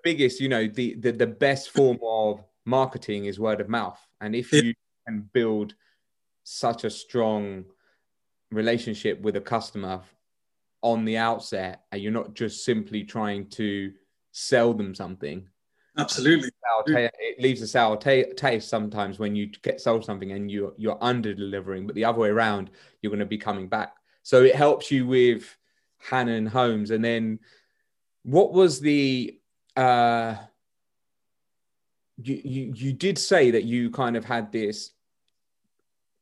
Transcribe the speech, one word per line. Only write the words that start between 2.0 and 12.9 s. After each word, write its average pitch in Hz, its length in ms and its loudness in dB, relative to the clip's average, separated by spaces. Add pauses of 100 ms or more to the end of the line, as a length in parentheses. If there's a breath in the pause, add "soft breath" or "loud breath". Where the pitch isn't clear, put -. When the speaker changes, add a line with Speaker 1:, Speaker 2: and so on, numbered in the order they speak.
Speaker 1:
of 110 400 -2 (220)
marketing 117 600 -2
is 101 140 -8
word 107 220 0
of 101 80 -6
mouth. 107 300 -4 (220)
And 107 140 -6
if 123 180 -4
Speaker 2:
Yeah. 147 80 6
Speaker 1:
you 117 120 0 (340)
can 107 140 -6 (120)
build 110 400 0 (720)
such - 400 -4
a 113 60 -2
strong 104 760 -2 (840)
relationship 110 680 -2
with 104 140 -2
a 101 60 -2
customer 101 600 -6
f-, - 120 -20 (640)
on 113 220 0
the 110 140 -2
outset, 107 760 -4
and 101 100 -8
you're 104 100 -4
not 110 240 -4
just 110 280 -6
simply 107 400 -2